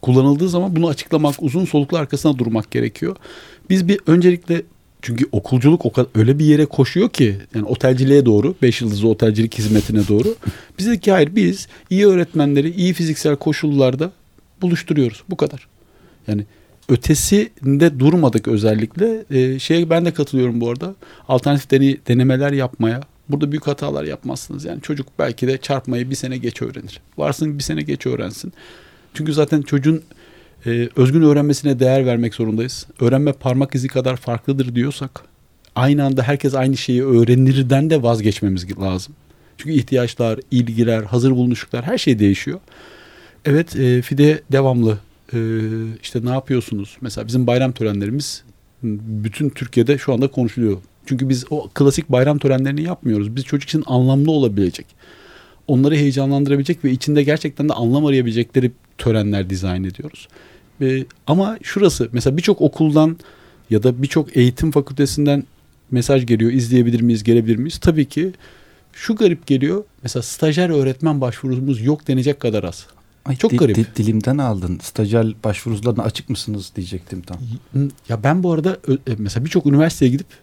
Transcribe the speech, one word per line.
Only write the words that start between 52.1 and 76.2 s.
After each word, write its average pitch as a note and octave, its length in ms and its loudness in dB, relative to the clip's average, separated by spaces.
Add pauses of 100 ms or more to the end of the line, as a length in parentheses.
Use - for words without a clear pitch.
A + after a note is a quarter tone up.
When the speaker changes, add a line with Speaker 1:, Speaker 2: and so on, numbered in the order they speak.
Speaker 1:
bayram C3+ 260 2
törenlerini C#3 440 0
yapmıyoruz. A2+ 540 -4
Biz C3+ 80 -6
çocuk C#3+ 240 -4
için D#3 180 -2
anlamlı C3 440 2
olabilecek, G#2 560 0 (840)
onları C#3+ 260 2
heyecanlandırabilecek C#3 880 0
ve C3+ 60 2
içinde D3 320 0
gerçekten D3 460 -2
de - 40 -2
anlam B2+ 340 2
arayabilecekleri B2 640 0 (260)
törenler G#2 520 0
dizayn F#2 340 -4
ediyoruz. - 440 -12 (520)
E, C3 240 -2 (220)
ama G3 360 0
şurası, E3 500 0
mesela C3 240 0
birçok F3 240 0
okuldan D#3 560 2 (540)
ya G#2+ 120 2
da B2+ 200 0
birçok C#3+ 340 -2
eğitim B2+ 340 2
fakültesinden C#3+ 720 0 (460)
mesaj B2+ 360 2
geliyor. A#2 260 2
"İzleyebilir A#2+ 480 2
miyiz, A2+ 240 2
gelebilir A2+ 320 4
miyiz?" C#3 220 -6
Tabii D#3 260 2
ki F3 280 -4 (600)
şu - 240 -6
garip F#3 300 0
geliyor. C#3+ 380 0 (180)
Mesela B2 200 -6
"Stajyer D#3+ 480 -2
öğretmen C#3+ 500 0
başvurumuz C3 600 -4
yok." D3 280 -2
denecek C3+ 320 0
kadar G#2+ 240 -2
az. - 220 -10 (380)
Speaker 2:
Ay, C3+ 120 -4
Speaker 1:
Çok - 140 0
Speaker 2:
di-, B2 60 0
Speaker 1:
garip. C3+ 200 2
Speaker 2:
di-, A2 100 2 (100)
dilimden A2 420 0
aldın. F#2 440 -4
"Stajyer A2 440 0 (180)
başvurularına A2 580 -4
açık - 280 -6